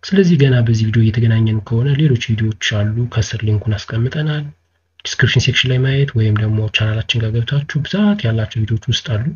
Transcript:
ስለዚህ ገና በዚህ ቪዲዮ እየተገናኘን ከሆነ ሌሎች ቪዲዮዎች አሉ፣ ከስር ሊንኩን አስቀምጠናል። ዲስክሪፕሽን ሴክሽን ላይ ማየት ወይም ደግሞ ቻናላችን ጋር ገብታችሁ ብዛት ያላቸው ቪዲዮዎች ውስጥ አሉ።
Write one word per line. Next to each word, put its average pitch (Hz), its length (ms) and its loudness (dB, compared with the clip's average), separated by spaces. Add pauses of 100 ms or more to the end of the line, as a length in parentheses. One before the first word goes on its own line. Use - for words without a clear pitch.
ስለዚህ 190 340 4
ገና 135 220 4
በዚህ 113 260 2
ቪዲዮ 110 160 2
እየተገናኘን 110 580 2
ከሆነ 117 340 -2
ሌሎች 135 320 2
ቪዲዮዎች 110 480 -2
አሉ፣ 107 220 0 (120)
ከስር 110 340 -2
ሊንኩን 107 340 0
አስቀምጠናል። 151 680 -2 (560)
ዲስክሪፕሽን - 440 0
ሴክሽን 131 260 0
ላይ 127 100 0
ማየት 135 340 2
ወይም 110 240 2
ደግሞ 110 220 0 (120)
ቻናላችን 113 500 -2
ጋር 110 100 -2
ገብታችሁ 139 480 -2
ብዛት 208 420 0
ያላቸው 113 380 -2
ቪዲዮዎች 110 280 -2
ውስጥ - 240 -4
አሉ። 110 140 -2 (100)